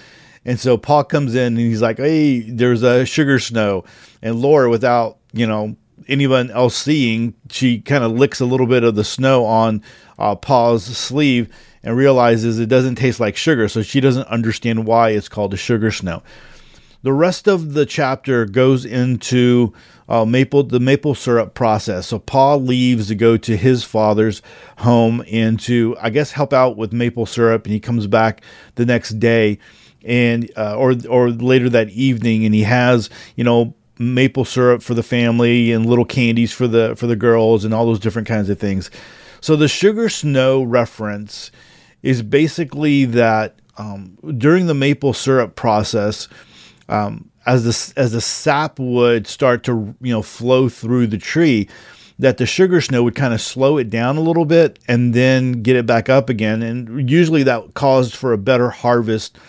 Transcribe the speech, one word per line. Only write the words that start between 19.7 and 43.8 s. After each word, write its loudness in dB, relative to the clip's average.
uh, 0
maple, 2
the -2
maple 0
syrup -2
process. -2
So -8
Paul 2
leaves 0
to -4
go 4
to -2
his 2
father's 0
home 2
and 0
to, 0
I -4
guess, -2
help -4
out 2
with -6
maple -2
syrup. 0
And -4
he -2
comes -4
back 0
the 0
next -2
day 2
and, -2
uh, -6
or, 2
or 2
later 2
that 2
evening, 0
and 2
he 4
has, 2
you -4
know, 2
maple 0
syrup 2
for -6
the 0
family 2
and 0
little 2
candies 0
for -2
the, 0
for -4
the 0
girls 2
and -4
all 0
those 0
different -4
kinds -2
of -4
things. -4
So 0
the 4
sugar 0
snow 0
reference -4
is -2
basically 0
that, 0
um, -16